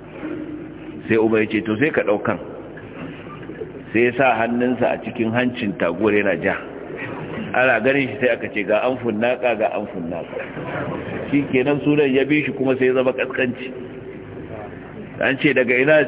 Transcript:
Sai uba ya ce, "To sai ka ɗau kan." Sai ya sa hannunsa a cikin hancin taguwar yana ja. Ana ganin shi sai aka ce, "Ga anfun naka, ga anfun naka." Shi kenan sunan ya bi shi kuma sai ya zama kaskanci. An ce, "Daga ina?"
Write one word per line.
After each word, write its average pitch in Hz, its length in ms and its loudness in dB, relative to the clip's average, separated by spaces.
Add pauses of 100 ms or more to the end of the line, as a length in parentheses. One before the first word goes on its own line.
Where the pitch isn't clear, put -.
(1080)
Sai 110 80 4
uba 110 240 4
ya 107 60 2
ce, 107 160 0
"To 107 140 0
sai 143 140 2
ka 139 120 2
ɗau 101 220 2
kan." 95 140 0 (1500)
Sai 110 120 4
ya 123 120 4
sa 131 180 6
hannunsa 120 560 2
a 73 140 0
cikin 113 280 -2
hancin 123 460 0
taguwar 92 340 2
yana 101 300 4
ja. 90 140 0 (1000)
Ana 127 260 4
ganin 131 280 2
shi - 120 -6
sai 123 160 4
aka 110 160 -8
ce, 104 120 -2
"Ga 104 200 2
anfun 120 340 -2
naka, 123 380 2
ga 104 160 2
anfun 95 380 -6
naka." - 340 -8 (840)
Shi 139 100 4 (120)
kenan 131 280 4
sunan 147 320 4
ya 135 120 4
bi 147 200 2
shi 127 80 -2
kuma 131 240 2
sai 127 160 4
ya 127 80 4
zama 127 120 2
kaskanci. 123 600 -2 (1500)
An 135 200 2
ce, 139 140 4
"Daga 127 200 4
ina?" 147 340 6